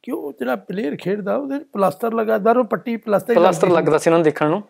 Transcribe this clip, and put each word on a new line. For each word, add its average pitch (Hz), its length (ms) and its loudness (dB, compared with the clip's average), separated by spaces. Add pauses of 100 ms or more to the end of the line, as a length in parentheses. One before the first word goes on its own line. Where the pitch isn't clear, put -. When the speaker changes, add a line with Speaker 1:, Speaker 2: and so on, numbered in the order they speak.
Speaker 1:
ਕਿ 247 100 -10
ਉਹ 294 200 -8
ਜਿਹੜਾ 247 240 -4
ਪਲੇਅਰ 208 400 -8
ਖੇਡਦਾ, 196 400 -4
ਉਹਦੇ 269 220 -6
ਪਲਾਸਟਰ 196 540 -4
ਲੱਗਾ, 220 260 -2
ਦਾਰੋਂ 233 260 2
ਪੱਟੀ 233 320 -4
ਪਲਾਸਟਰ 202 340 -2
ਹੀ 233 40 4
Speaker 2:
ਪਲਾਸਟਰ 180 320 4
Speaker 1:
ਲੱਗਦੀ 180 100 4
ਸੀ। 160 60 2
Speaker 2:
ਲੱਗਦਾ 151 160 2
ਸੀ 170 120 2
ਉਹਨਾਂ 165 80 4
ਨੂੰ 170 60 2
ਦੇਖਣ 151 260 2
ਨੂੰ। 202 200 -2